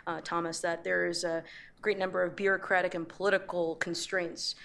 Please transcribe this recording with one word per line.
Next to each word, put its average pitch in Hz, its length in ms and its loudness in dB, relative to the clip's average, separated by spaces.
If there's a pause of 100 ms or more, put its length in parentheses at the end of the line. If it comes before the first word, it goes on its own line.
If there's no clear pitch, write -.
uh, 160 180 -4
Thomas, 170 360 -2
that 165 240 -2
there 180 240 2
is 170 160 -2
a 165 200 0 (380)
great 208 160 2
number 185 260 2
of 175 120 0
bureaucratic 185 600 2
and 165 120 -4
political 180 680 2
constraints - 880 -4